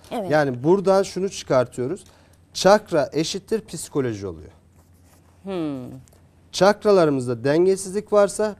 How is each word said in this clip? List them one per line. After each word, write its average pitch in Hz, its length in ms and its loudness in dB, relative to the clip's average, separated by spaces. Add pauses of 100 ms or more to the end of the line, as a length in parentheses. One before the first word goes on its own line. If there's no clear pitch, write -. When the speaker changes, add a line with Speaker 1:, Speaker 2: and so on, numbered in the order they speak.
(100)
Speaker 1:
Evet. 208 200 -6
Speaker 2:
Yani 139 340 0
buradan 190 380 2
şunu 190 260 -6
çıkartıyoruz. 131 760 -2 (500)
Çakra 185 580 2
eşittir 175 540 -4
psikoloji 120 600 -6
oluyor. 80 240 -14 (920)
Speaker 1:
Hmm. 151 480 -8 (640)
Speaker 2:
Çakralarımızda 156 920 2
dengesizlik 190 680 0
varsa 208 460 2